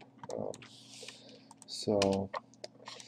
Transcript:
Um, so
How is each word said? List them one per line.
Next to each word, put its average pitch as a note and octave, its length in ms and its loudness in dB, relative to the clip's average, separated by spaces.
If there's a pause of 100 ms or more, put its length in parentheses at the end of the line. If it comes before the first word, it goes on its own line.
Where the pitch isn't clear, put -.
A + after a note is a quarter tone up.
(360)
Um, G1+ 180 -2 (1120)
so G2 640 4 (760)